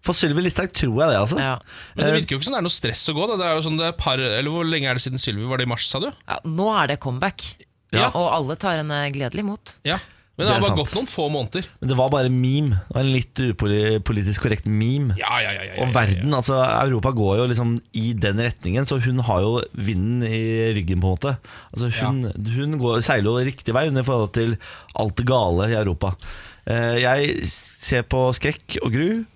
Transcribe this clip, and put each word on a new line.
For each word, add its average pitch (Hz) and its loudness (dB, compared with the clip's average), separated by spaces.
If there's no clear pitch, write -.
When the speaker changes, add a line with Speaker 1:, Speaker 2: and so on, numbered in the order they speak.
Speaker 1:
For 180 0
Sylvi 160 2
Listhaug 180 0
tror 123 0
jeg 160 4
det, 110 4
altså. 113 0
Speaker 2:
Ja. 131 -2
Speaker 3:
Men 143 0
det 151 4
Speaker 1:
Eh, 156 4
Speaker 3:
virker 139 -2
jo - -4
ikke 165 -4
som 269 -4
det 226 -2
er 170 -2
noe - -2
stress 113 -2
å 151 -4
gå, 180 0
da. 233 -2
Det 180 -2
er 160 2
jo 156 -4
sånn 156 -2
det 165 0
er 165 -8
par, 131 0
eller 127 0
hvor 170 -2
lenge 156 0
er 127 0
det 123 -2
siden 127 -4
Sylvi 110 -4
var 131 -2
det 123 0
i 120 -2
mars, - -4
sa 139 -4
du? 262 -4
Speaker 2:
Ja, - -4
nå 170 0
er 143 0
det 143 -2
comeback. 131 -4
Speaker 3:
Ja. 120 2
Speaker 2:
Og 170 0
alle 151 -2
tar 175 -2
henne 151 -2
gledelig 139 -6
imot. - -8
Speaker 3:
Ja. 165 -2
Men 180 0
det 214 4
Speaker 1:
Det - -
Speaker 3:
har - -
Speaker 1:
er 190 2
Speaker 3:
bare 196 4
Speaker 1:
sant. 165 0
Speaker 3:
gått 143 -2
noen 247 -4
få 170 -4
måneder. 151 -4
Speaker 1:
Men 127 -2
det 131 2
var 131 4
bare 135 2
meme. 131 2
Det - -8
var 127 2
en 135 2
litt 127 0
upoli-, 107 2
politisk 104 0
korrekt 107 0
meme. 110 2
Speaker 3:
Ja, 117 0
ja, 104 0
ja, 95 -6
ja, 92 -12
ja, 92 -2
Speaker 1:
Og 127 0
Speaker 3:
ja, - -
ja. - -
Speaker 1:
verden, 110 2
altså, 135 2
Europa 127 2
går 104 2
jo 123 2
liksom 117 2
i 113 0
den 107 0
retningen, 117 0
så 135 0
hun 127 0
har 113 2
jo 113 2
vinden 110 0
i 113 0
ryggen, 90 0
på 92 4
en 90 0
måte. 135 -2
Altså, 120 -2
hun, 127 0
Speaker 3:
Ja. 101 -4
Speaker 1:
hun 147 -2
går, 117 2
seiler 117 4
jo 110 4
riktig 117 -6
vei 143 4
i 135 0
forhold 117 0
til 117 2
alt 107 -2
det 123 -2
gale 104 4
i 113 0
Europa. 95 0
Eh, 117 0
jeg 135 2
ser - -2
på 127 2
skrekk - -4
og 113 0
gru 214 0